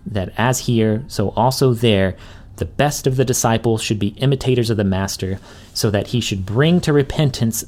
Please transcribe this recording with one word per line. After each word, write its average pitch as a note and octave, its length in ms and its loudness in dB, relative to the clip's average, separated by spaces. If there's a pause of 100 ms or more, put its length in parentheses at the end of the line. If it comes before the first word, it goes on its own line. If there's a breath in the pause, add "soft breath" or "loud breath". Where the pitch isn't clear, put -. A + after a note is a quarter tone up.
that F#2+ 320 -6
as B2 220 0
here, A2 500 0
so G2 220 -2
also B2+ 420 2
there, G#2 420 2 (400 loud breath)
the - 100 -6
best - 420 -2
of C3 100 2
the C3 80 2
disciples A2+ 560 0
should G#2+ 180 -2
be G2+ 200 -2
imitators B2+ 500 2
of A2 80 0
the G#2 80 2
Master, F#2+ 560 -2 (320 loud breath)
so - 180 0
that G2 160 0
he A#2+ 140 -2
should F#2+ 240 -4
bring D3 340 2
to D#3+ 140 0
repentance C3+ 760 0